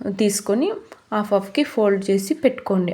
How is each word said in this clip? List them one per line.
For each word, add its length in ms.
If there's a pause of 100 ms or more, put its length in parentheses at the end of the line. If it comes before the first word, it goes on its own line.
(200)
తీసుకొని 520 (420)
హాఫ్ 200
హాఫ్కి 280
ఫోల్డ్ 480
చేసి 240
పెట్టుకోండి, 600